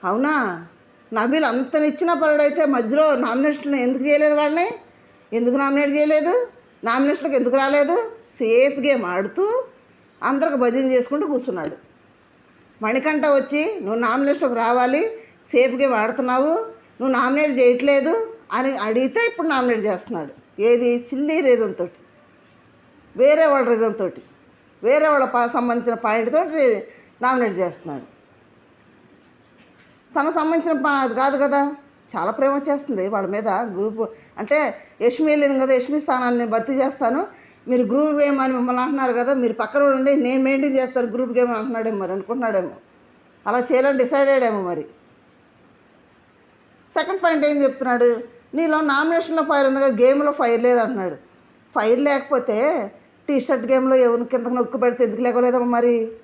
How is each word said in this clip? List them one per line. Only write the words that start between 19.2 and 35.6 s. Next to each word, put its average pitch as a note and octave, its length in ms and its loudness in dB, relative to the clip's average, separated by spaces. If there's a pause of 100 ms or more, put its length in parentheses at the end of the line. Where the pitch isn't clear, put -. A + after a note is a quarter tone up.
ఇప్పుడు F4 220 -2
నామినేట్ B3 380 0
చేస్తున్నాడు. F3+ 760 -8
ఏది? A#3+ 380 4
సిల్లీ D4 420 -2
రీజన్ A3+ 340 2
తోటి, F3 240 -8 (1160)
వేరే D4+ 280 6
వాళ్ళ C4+ 240 2
రీజన్ A3+ 300 2
తోటి, F#3 220 -4 (600)
వేరే D4 240 4
వాళ్ళ C#4+ 180 2
పా-, B3 220 0
సంబంధించిన A#3+ 480 -2
పాయింట్ A3 340 -2
తోటి D4 540 0 (380)
నామినేట్ B3 360 0
చేస్తున్నాడు. D#3 600 -8 (2000)
తనకు D#4 160 -2
సంబంధించిన D#4+ 460 0
పా-, C#4 220 0
అది B3+ 120 -2
కాదు C4+ 220 0
కదా. C#4+ 380 0 (420)
చాలా F#3 140 -4
ప్రేమ C4+ 220 0
వచ్చేస్తుంది C#4 540 -4
వాళ్ళ G3+ 200 -2
మీద. G#3 220 -4
గ్రూప్ G#3+ 640 -4 (240)
అంటే C#4 400 -2 (240)
యష్మి B3 260 2
వెళ్ళింది C#4+ 320 2
కదా, C4 140 2